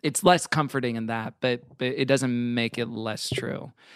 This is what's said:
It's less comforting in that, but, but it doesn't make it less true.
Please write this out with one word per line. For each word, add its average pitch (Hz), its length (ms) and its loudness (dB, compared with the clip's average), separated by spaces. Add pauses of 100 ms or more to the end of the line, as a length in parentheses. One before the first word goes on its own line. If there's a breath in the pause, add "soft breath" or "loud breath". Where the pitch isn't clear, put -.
It's - 220 0
less 180 240 6
comforting 131 480 0
in 113 100 -4
that, 113 340 -4
but, 123 220 0 (160)
but 127 80 -2
it 127 200 0
doesn't 123 480 2
make 117 220 -2
it 117 100 -2
less 113 440 -6
true. 127 400 -6 (260 soft breath)